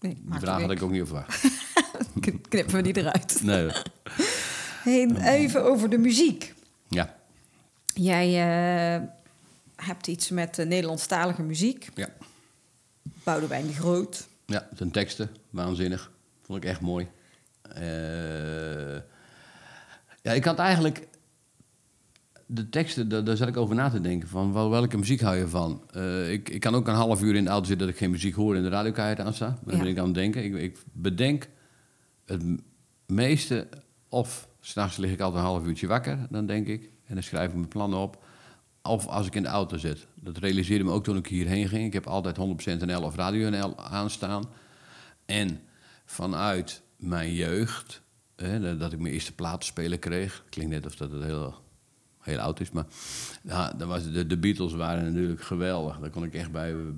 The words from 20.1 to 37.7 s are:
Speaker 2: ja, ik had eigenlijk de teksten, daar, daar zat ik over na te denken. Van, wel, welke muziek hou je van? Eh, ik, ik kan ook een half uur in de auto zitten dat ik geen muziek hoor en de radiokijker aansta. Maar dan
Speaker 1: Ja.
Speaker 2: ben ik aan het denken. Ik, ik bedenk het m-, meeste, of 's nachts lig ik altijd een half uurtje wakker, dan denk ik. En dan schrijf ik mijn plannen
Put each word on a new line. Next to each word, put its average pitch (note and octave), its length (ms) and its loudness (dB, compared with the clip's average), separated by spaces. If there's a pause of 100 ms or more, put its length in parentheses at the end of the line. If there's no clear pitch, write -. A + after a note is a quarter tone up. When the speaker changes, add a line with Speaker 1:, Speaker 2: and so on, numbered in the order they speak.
Speaker 2:
ja, A2+ 100 0
ik B2 120 2
had E3+ 140 2
eigenlijk E3+ 480 2 (1400)
de A2+ 200 -4
teksten, C#3+ 400 -2
daar, A2 160 0
daar A2 120 2
zat A#2+ 120 4
ik B2 80 0
over A2 180 2
na C3 160 4
te A2+ 100 0
denken. E2+ 280 0
Van, F#2+ 240 2
wel, A2 180 4
welke A#2 280 4
muziek A#2 220 2
hou G2 160 4
je F2+ 120 2
van? E2 420 0
Eh, F#2 420 -2
ik, G2+ 160 -4
ik A2+ 120 -6
kan A2+ 140 2
ook A#2+ 140 2
een A2+ 60 2
half A2+ 280 4
uur G#2+ 120 6
in G2+ 100 6
de F2+ 60 2
auto G2 160 2
zitten F#2+ 200 2
dat F2+ 80 0
ik - 60 -6
geen F#2 100 2
muziek F2+ 240 0
hoor G#2 220 2
en F#2 60 2
de F#2 60 2
radiokijker G#2+ 560 0
aansta. A2+ 220 -2
Maar B2 180 -2
dan G2 120 0
Speaker 1:
Ja. F2 60 4
Speaker 2:
ben F#2 100 0
ik F#2 60 0
aan F#2 60 0
het F2+ 100 2
denken. G2+ 300 0
Ik, G2+ 100 -4
ik F2+ 240 -6 (140)
bedenk A2 560 0 (760)
het F#2 200 -4
m-, F2 160 0 (460)
meeste, B2 600 2 (400)
of - 400 -2 (120)
's - 140 -14
nachts G2+ 220 0
lig F#2+ 160 0
ik F#2 80 -4
altijd F2+ 220 0
een F2+ 80 2
half F2 160 0
uurtje E2+ 200 -2
wakker, B2+ 440 0
dan G#2+ 160 -2
denk G#2 200 -2
ik. G#2+ 240 -6 (160)
En - 80 -10
dan F#2 80 -2
schrijf E2+ 280 -2
ik F2+ 60 -6
mijn F2 120 -2
plannen G2 300 -2